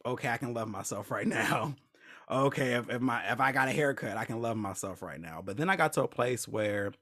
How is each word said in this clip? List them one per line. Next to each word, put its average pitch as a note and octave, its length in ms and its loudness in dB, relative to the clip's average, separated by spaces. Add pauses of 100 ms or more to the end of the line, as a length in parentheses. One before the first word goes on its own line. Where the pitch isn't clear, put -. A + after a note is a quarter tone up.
okay, B2 240 -2
I A#2 80 0
can A#2+ 160 -4
love A2+ 160 -4
myself G2+ 420 -6
right G#2+ 160 -2
<laughs> - 20 0
now. A#2+ 460 0 (540)
Okay, C3 460 2
if, A#2+ 140 0
if A#2+ 120 -2
my, A#2+ 300 0
if A#2+ 100 0
I C3+ 120 4
got C3 160 4
a - 20 2
haircut, C3+ 460 0
I A2+ 80 -2
can A#2 160 -4
love A#2 160 0
myself F#2+ 440 -4
right D#2 200 -10
now. E2 220 -10
But G2 140 -6
then E3 120 2
I F#3+ 80 4
got D#3+ 160 4
to C#3 100 4
a A#2 60 2
place B2 380 0
where G#2 540 0